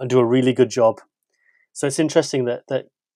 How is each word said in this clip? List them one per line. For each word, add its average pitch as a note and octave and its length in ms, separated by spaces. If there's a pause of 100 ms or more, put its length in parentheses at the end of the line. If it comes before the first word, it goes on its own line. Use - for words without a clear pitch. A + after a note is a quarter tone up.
and B2+ 80
do B2+ 100
a A#2+ 60
really B2 300
good B2 160
job. A2+ 320 (720)
So - 120
it's C#3 120
interesting D3 480
that, A#2+ 220
that C3 180 (300)